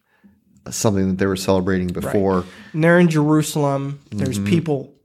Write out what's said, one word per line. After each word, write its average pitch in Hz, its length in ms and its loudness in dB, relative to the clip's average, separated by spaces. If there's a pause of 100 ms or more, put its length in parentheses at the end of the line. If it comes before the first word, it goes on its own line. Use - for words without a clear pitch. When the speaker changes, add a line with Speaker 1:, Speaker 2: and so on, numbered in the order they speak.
(720)
Speaker 1:
something 98 380 0
that 95 100 -2
they 98 80 0
were 95 100 0
celebrating 92 520 0
Speaker 2:
Right. 85 140 -6
Speaker 1:
before. 95 420 0 (280)
Speaker 2:
And 156 100 -2
they're 170 160 6
in 180 100 6
Jerusalem. 147 920 0 (100)
There's 131 280 -4
Speaker 1:
Mm-hmm. 98 100 -2
Speaker 2:
people 143 440 -2 (120)